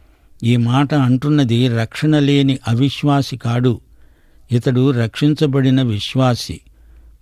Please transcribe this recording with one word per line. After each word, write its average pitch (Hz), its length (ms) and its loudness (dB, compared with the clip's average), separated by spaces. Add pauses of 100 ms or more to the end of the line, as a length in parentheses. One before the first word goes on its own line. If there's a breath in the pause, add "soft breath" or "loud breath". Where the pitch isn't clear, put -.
(440)
ఈ 117 140 2
మాట 123 360 0
అంటున్నది 131 720 2
రక్షణ 123 520 -2
లేని 139 480 2
అవిశ్వాసి 135 720 0
కాడు. 120 440 -2 (720)
ఇతడు 127 400 0
రక్షించబడిన 135 920 0
విశ్వాసి. 120 800 -2 (600)